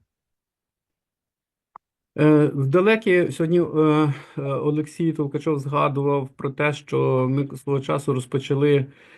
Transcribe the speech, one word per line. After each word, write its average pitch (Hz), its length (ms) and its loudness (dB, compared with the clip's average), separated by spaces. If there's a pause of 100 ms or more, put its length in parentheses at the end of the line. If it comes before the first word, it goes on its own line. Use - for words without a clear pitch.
(2250)
Е, 151 340 6
в 139 140 -2
далекі 185 640 2
сьогодні, 170 300 0
е, - 20 0
е, 151 800 0
Олексій 151 720 -2
Толкачов 147 460 -4
згадував 139 680 -2
про - 200 -10
те, 147 240 -2
що 135 580 0
ми 139 260 -4
свого 139 220 -4
часу 143 340 -4
розпочали, 139 720 0 (320)